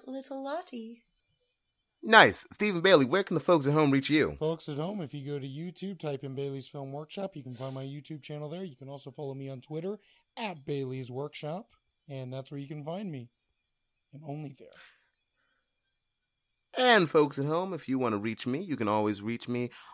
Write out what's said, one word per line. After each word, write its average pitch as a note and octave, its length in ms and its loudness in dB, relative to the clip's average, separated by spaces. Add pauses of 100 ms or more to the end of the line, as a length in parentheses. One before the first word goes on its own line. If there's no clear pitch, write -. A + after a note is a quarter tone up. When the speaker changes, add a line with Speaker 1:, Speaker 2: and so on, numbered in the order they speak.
Speaker 1:
Little C4+ 340 -10
Lottie. B3 640 -10 (960)
Speaker 2:
Nice. G3+ 480 8
Stephen G3+ 300 0
Bailey, E3+ 240 8
where D#3+ 180 2
can F#3+ 120 -2
the D#3 60 2
folks D3+ 280 4
at D3 60 2
home D3+ 180 6
reach C3+ 180 2
you? B2 300 4
Speaker 3:
Folks D#3+ 280 -4
at D3 100 -6
home, F#3+ 220 -6
if C#3+ 140 -10
you C#3+ 100 -10
go C#3+ 140 -6
to C3+ 80 -8
YouTube, E3+ 540 -10
type C#3+ 240 -6
in C3+ 100 -8
Bailey's C#3 320 -6
Film C#3 240 -12
Workshop, D#3 460 -10
you C3+ 80 -12
can B2+ 100 -10
find C3 220 -10
my C3+ 80 -8
YouTube C#3+ 380 -12
channel D3+ 260 -10
there. F3 160 -10
You D#3 100 -14
can C3+ 140 -18
also C#3 240 -14
follow C#3 220 -10
me C3+ 140 -10
on C3+ 120 -12
Twitter E3+ 400 -8 (360)
at F3 300 -10
Bailey's C3 460 -6
Workshop, D3 560 -8 (400)
and C3 240 -10
that's C3+ 180 -10
where C#3+ 80 -10
you C#3 80 -10
can D3+ 180 -10
find F#3 280 -8
me, A#2+ 160 -10 (840)
and D3 140 -18
only C#3+ 320 -10
there. - 80 -20 (2000)
Speaker 2:
And A#3 300 8
folks C#3+ 300 4
at C3+ 60 0
home, F3 300 -2
if D3 120 -10
you C3 120 0
wanna A#2 180 2
reach G#2+ 300 -4
me, B2 120 -2
you F3 180 -6
can A2 120 0
always G#2+ 320 2
reach A2+ 260 -6
me B2 220 -2 (240)